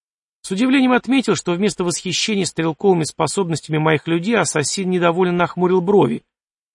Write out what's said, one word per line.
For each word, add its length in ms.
С 100
удивлением 420
отметил, 420
что 160
вместо 320
восхищения 640
стрелковыми 580
способностями 760
моих 300
людей 300
ассасин 520
недовольно 440
нахмурил 480
брови, 420